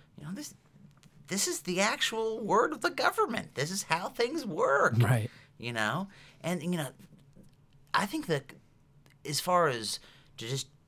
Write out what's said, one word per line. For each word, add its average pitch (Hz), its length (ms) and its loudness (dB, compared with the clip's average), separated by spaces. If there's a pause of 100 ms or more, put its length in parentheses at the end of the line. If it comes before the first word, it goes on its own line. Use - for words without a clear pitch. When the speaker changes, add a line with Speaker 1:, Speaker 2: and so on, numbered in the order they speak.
(180)
Speaker 1:
You 147 80 -16
know, 170 80 -10
this, 294 200 -12 (720)
this 196 180 0
is 349 140 -2
the 185 200 -2
actual 220 600 0
word 220 320 4
of - 80 -8
the 339 100 0
government. 247 640 0
This 147 160 -2
is 196 140 -4
how 175 240 0
things 254 360 -2
work. 220 540 2
Speaker 2:
Right. 113 320 4 (260)
Speaker 1:
You 120 160 -8
know? 117 360 0 (340)
And, 170 200 -4
you 170 140 -4
know, 151 120 -4 (1080)
I 208 120 2
think 302 200 -6
that 147 260 -2 (720)
as 143 160 -4
far 175 280 4
as 113 320 -4 (380)
to 113 100 -10
just 135 180 -4 (220)